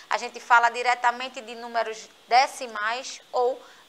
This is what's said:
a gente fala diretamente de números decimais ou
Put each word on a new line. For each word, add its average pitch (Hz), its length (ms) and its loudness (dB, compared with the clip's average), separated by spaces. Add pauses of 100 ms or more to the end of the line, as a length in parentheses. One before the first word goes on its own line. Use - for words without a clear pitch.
a - 80 0
gente 240 240 -6
fala 233 300 6
diretamente 247 720 -2
de 233 140 -14
números 233 520 -6 (180)
decimais 240 960 0 (100)
ou 247 320 0 (260)